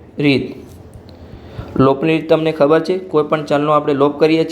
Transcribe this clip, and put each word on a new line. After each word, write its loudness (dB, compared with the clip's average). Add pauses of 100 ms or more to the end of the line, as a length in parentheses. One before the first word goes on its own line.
(240)
રીત. 0 (1400)
લોપની 2
રીત -6
તમને 2
ખબર 4
છે, -2 (180)
કોઈ 2
પણ -2
ચલનો 0
આપણે 0
લોપ 0
કરીએ 2